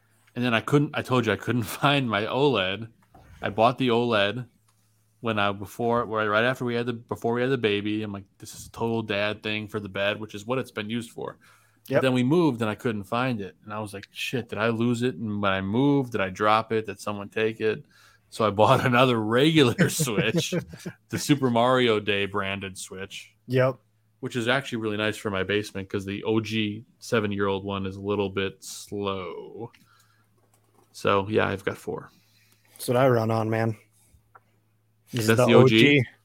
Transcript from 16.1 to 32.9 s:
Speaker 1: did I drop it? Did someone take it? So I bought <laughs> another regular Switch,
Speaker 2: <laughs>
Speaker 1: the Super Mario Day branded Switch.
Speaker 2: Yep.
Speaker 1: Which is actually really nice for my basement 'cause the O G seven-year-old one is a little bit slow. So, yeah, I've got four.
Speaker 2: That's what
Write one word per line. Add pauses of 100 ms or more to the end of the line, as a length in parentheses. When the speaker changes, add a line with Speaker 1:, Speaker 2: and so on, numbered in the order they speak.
Speaker 1:
did
I
drop
it?
Did
someone
take
it? (460)
So
I
bought
<laughs>
another
regular
Switch, (280)
Speaker 2:
<laughs>
Speaker 1:
the
Super
Mario
Day
branded
Switch. (140)
Speaker 2:
Yep. (440)
Speaker 1:
Which
is
actually
really
nice
for
my
basement
'cause
the
O
G (140)
seven-year-old
one
is
a
little
bit
slow. (1200)
So,
yeah,
I've
got
four. (640)
Speaker 2:
That's
what